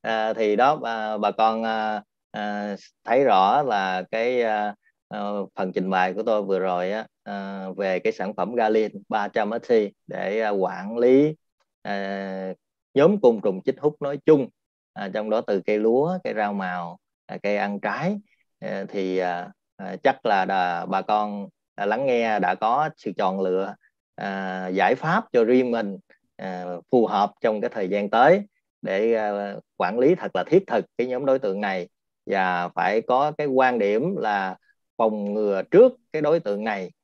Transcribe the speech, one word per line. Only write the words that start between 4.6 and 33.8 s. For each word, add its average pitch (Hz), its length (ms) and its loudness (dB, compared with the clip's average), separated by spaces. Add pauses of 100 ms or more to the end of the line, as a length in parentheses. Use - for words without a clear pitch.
à, 107 100 -10 (360)
phần 95 180 -4
trình 95 160 -2
bày 92 240 2
của 107 100 -6
tôi 107 180 0
vừa 95 180 -2
rồi 92 320 -2
á, 110 140 -6 (180)
à, 98 420 -10 (120)
về 95 220 -2
cái 110 140 -2
sản 101 200 -6
phẩm 101 220 -4
Galin 110 360 2 (180)
ba 107 180 -2
trăm 107 240 -2 (120)
S - 40 -18
C 127 40 0 (360)
để, 95 340 -4
à, 107 80 0
quản 95 480 -4
lý, 135 380 6 (460)
à, 98 720 -6 (400)
nhóm 190 280 4
côn 117 220 6
trùng 95 220 -2
chích 131 140 -2
hút 151 220 -2
nói 143 240 -6
chung, 139 220 6 (460)
à, 101 200 -8
trong 107 160 -4
đó 110 120 2
từ 98 240 -2
cây 107 140 2
lúa, 135 440 2
cây 107 100 -6
rau 104 200 -2
màu, 90 440 -6 (280)
à, 95 180 -12
cây 101 140 0
ăn 101 220 -4
trái, 143 380 -4 (420)
à, 98 300 -8
thì, 92 280 -2
à, 90 320 -4 (280)
à, 95 260 -10
chắc 170 220 0
là 98 200 2
đà, 90 400 -2
bà 95 160 -4
con, 104 460 -4 (280)
à, 101 100 -6
lắng 113 200 -2
nghe 117 340 0
đã 92 160 0
có 131 420 0
sự 107 200 -8
chọn 95 240 -2
lựa, 95 340 -2 (400)
à, 95 520 -6
giải 95 280 2
pháp 180 380 -2
cho 120 100 4
riêng 123 280 4
mình, 104 260 -4 (400)
à, 92 280 -10 (260)
phù 120 140 6
hợp 104 260 0 (100)
trong 107 200 0
cái - 80 -4
thời 95 200 -4
gian 101 200 -2
tới 151 320 6 (400)
để, 104 320 0
à, 101 420 -2 (220)
quản 98 220 0
lý 147 160 6
thật 101 200 -10
là 90 80 0
thiết 190 240 4
thực 104 180 0 (120)
cái 123 100 -2
nhóm 127 180 -4
đối 135 140 2
tượng 101 220 -4
này, 95 280 -4 (360)
và 90 500 0
phải 98 260 0
có 131 360 0
cái 151 100 -2
quan 127 320 2
điểm 113 380 0